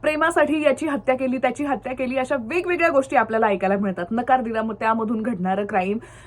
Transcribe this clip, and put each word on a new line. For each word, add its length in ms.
प्रेमासाठी 600
याची 260
हत्या 280
केली, 220
त्याची 260
हत्या 300
केली, 240
अशा 220
वेगवेगळ्या 500
गोष्टी 260
आपल्याला 320
ऐकायला 300
मिळतात. 340
नकार 300
दिला, 200
मग 120
त्यामधून 480
घडणारं 440
क्राईम, 320